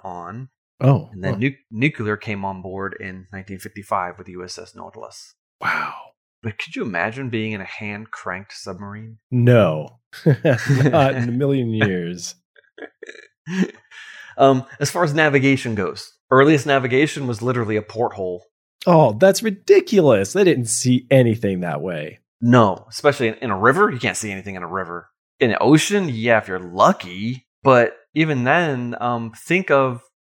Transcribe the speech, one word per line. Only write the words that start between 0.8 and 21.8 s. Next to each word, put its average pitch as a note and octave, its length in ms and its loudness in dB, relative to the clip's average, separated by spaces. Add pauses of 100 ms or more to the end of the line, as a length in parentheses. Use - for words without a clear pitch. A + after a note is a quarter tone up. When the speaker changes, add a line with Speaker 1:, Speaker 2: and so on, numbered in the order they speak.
Speaker 2:
Oh, B2+ 320 2
Speaker 1:
And F#2 100 -16
then F#2+ 120 -4
Speaker 2:
huh. G2 40 -6
Speaker 1:
nu-, C3+ 160 -2 (160)
nuclear A2 460 -4
came G2+ 280 -10
on F#2+ 180 -10
board F#2+ 360 -10
in F#2 340 -16
nineteen F#2+ 280 -14
fifty-five F#2+ 580 -8
with F#2 80 -20
the F#2 60 -20
U F2+ 100 -14
S F2+ 160 -16
S F2+ 160 -20
Nautilus. - 600 -20 (260)
Speaker 2:
Wow. - 320 -6 (500)
Speaker 1:
But G#2+ 160 -10
could - 160 -12
you C4 80 -8
imagine A2 480 -6
being A2 220 -6
in G#2 80 -10
a F#2+ 40 -14
hand-cranked G#2 920 -12
submarine? G2+ 640 -16 (120)
Speaker 2:
No. A2+ 720 2 (120)
<laughs> - 120 -12
Not C3+ 920 2
in A#2+ 140 -4
a A#2+ 40 -4
million C3+ 380 0
Speaker 1:
<laughs> A2+ 40 -4
Speaker 2:
years. F2+ 600 -4 (2000)
Speaker 1:
Um, C3+ 280 4 (140)
as C#3+ 100 -2
far F3 140 -2
as D3 100 0
navigation C#3 600 2
goes, F2+ 380 -6 (180)
earliest C#3 360 6
navigation C#3 600 0
was A#2 160 -6
literally A#2+ 340 -2
a G#2 60 -2
porthole. G2 600 -6 (420)
Speaker 2:
Oh, D#3 280 6
that's F#3 280 4
ridiculous. G3 920 4
They G3+ 100 2
didn't C3 220 2
see B2 440 0
anything A2+ 500 4
that D#2+ 200 -6